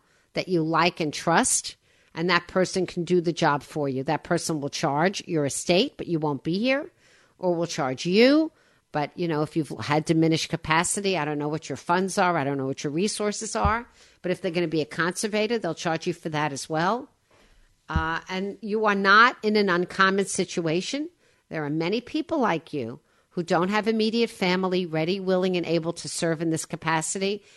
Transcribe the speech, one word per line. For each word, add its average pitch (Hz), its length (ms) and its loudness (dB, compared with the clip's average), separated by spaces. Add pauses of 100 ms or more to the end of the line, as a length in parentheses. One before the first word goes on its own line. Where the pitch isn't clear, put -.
(320)
that - 160 -6
you 175 140 2
like 165 360 2
and 151 140 -2
trust, - 640 0 (380)
and 165 140 -2
that 175 180 2
person 185 400 0
can 175 180 -6
do 175 180 2
the 165 100 0
job 147 300 2
for 147 260 -4
you. 131 140 -4
That 147 220 -2
person 165 360 -2
will 139 80 -4
charge 156 580 0
your 151 200 0
estate, 180 500 0
but - 100 -10
you 165 120 -2
won't 151 240 -2
be 170 160 -2
here, 269 320 -2 (480)
or 180 160 0
will 165 120 -2
charge 135 380 -4
you. 254 480 4 (400)
But, 147 220 -4
you 175 120 -4
know, 151 140 0
if 156 160 -2
you've 156 240 -4
had 147 240 0
diminished 160 460 2
capacity, 175 680 0
I 147 80 -2
don't 151 140 -4
know 147 100 -2
what 151 220 -6
your 135 60 -6
funds 185 420 0
are. 180 180 2
I 139 80 0
don't 139 140 -2
know 135 80 -2
what 135 180 -6
your 147 80 -2
resources 208 640 -2
are. 214 320 0 (320)
But 180 100 -4
if 180 120 -4
they're 190 80 -2
gonna 170 180 0
be 156 140 0
a - 40 -2
conservator, 208 720 -2
they'll 175 160 -4
charge 165 320 -4
you 175 60 -2
for - 160 -8
that 151 240 -2
as - 160 -10
well. 190 400 0 (800)
Uh, 160 400 -2
and 190 320 -6
you 220 240 -2
are 208 100 4
not 202 480 6
in 214 140 2
an 202 140 4
uncommon 190 560 2
situation. 185 840 -2 (400)
There 156 160 -6
are 143 60 -4
many 170 320 0
people 311 360 -4
like 185 360 0
you 123 260 -6 (300)
who 175 120 -6
don't 175 280 2
have 214 180 0
immediate 226 400 2
family 185 560 0
ready, 160 340 -2
willing, 185 380 0
and 170 80 -2
able 165 300 -2
to - 140 -12
serve 165 340 -2
in 165 80 0
this 160 160 -2
capacity, 180 760 -4 (140)